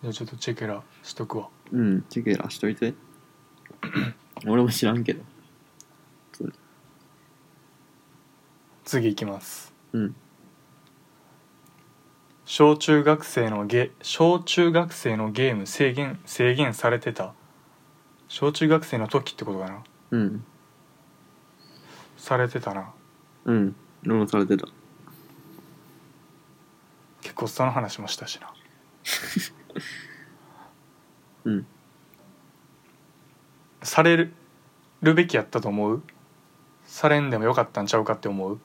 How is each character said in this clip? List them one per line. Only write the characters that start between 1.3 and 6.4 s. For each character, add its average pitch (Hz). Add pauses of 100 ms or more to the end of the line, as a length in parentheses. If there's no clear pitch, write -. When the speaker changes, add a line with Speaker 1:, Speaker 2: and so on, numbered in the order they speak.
Speaker 1:
わ。 92 (220)
Speaker 2:
う 123
ん、 98
チ -
ェ 117
ケ 107
ラ -
し -
と 104
い 110
て。 117 (880)
<clears throat> -
俺 110
も 123
知 120
ら 110
ん 117
け -
ど。 - (3500)